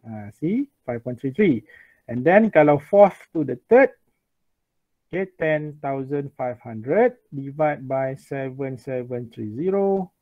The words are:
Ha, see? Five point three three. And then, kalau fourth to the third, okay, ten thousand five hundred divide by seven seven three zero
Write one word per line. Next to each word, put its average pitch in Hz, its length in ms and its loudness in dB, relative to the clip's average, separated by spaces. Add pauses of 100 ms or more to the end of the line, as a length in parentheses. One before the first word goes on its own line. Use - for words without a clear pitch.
Ha, 107 320 -16
see? 220 320 -4 (160)
Five 120 240 -8
point 123 160 -10
three 135 80 -4
three. 143 320 2 (440)
And 120 160 -6
then, 196 320 4
kalau 147 240 6
fourth 202 400 6 (160)
to 160 80 -2
the - 240 -6
third, 254 240 6 (1200)
okay, 190 160 -4
ten 151 560 -4
thousand 139 560 -6
five 123 240 -6
hundred 143 560 -2 (160)
divide 143 480 -4
by 135 320 -4
seven 135 640 -10
seven 123 480 -8
three 110 240 -12
zero 190 720 -2